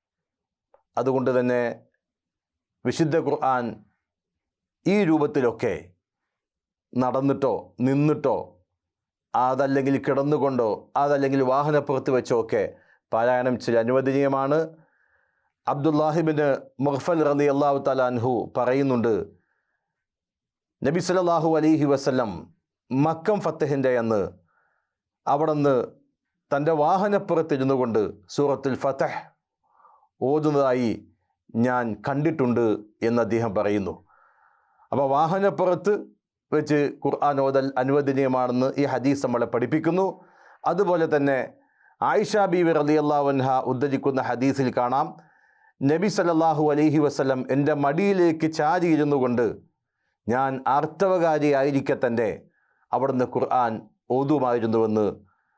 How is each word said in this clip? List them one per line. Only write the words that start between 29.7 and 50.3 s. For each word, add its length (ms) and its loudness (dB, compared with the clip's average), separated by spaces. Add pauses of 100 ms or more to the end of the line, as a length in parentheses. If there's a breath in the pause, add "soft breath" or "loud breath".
ഓതുന്നതായി 600 0 (760)
ഞാൻ 180 0 (220)
കണ്ടിട്ടുണ്ട് 600 0 (400)
എന്ന് 180 2
അദ്ദേഹം 320 -2
പറയുന്നു. 360 -2 (1000 soft breath)
അപ്പോൾ 220 0
വാഹനപ്പുറത്ത് 800 0 (640)
വെച്ച് 240 0 (260)
ഖുർആൻ 400 -2
ഓതൽ 200 2 (180)
അനുവദനീയമാണെന്ന് 840 0 (140)
ഈ 100 2
ഹദീസ് 340 -2
നമ്മളെ 260 -2
പഠിപ്പിക്കുന്നു. 540 0 (640 loud breath)
അതുപോലെ 440 0
തന്നെ 240 2 (720 soft breath)
ആയിഷ 260 0 (160)
ബീവി 280 2
റളിയല്ലാഹു 540 2
അൻഹ 140 0 (240)
ഉദ്ധരിക്കുന്ന 560 -2
ഹദീസിൽ 400 0 (100)
കാണാം, 300 0 (840 soft breath)
നബി 260 0
സല്ലല്ലാഹു 460 2 (100)
അലൈഹി 320 2
വസല്ലം 340 0 (160)
എൻ്റെ 180 2 (120)
മടിയിലേക്ക് 640 2 (100)
ചാരിയിരുന്നു 640 2
കൊണ്ട് 220 0 (800)
ഞാൻ 260 0 (240)